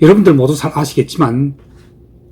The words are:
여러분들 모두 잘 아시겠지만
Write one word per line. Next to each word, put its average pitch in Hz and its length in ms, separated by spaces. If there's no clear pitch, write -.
여러분들 180 340
모두 135 200
잘 147 200
아시겠지만 139 840